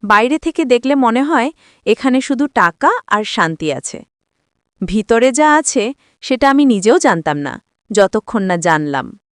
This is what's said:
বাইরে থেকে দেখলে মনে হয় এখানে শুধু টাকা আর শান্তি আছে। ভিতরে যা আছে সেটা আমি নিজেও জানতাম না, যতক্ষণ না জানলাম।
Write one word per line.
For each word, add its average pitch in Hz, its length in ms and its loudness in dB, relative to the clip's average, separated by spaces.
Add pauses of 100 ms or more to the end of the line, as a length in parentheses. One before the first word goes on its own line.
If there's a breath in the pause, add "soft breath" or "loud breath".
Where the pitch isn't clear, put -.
বাইরে 220 340 2
থেকে 330 260 -2
দেখলে 254 300 0
মনে 247 280 0
হয় 285 300 0 (340 soft breath)
এখানে 254 340 0
শুধু 277 260 -4
টাকা 226 440 0 (160)
আর 214 180 -2
শান্তি 165 480 -4
আছে। - 320 -10 (800)
ভিতরে 226 480 0
যা 302 220 2
আছে 269 380 -2 (280)
সেটা 277 300 0
আমি 277 140 4
নিজেও 226 340 4
জানতাম 170 380 0
না, 143 260 -8 (300)
যতক্ষণ 208 500 0
না 185 140 -2
জানলাম। 151 600 -2 (140)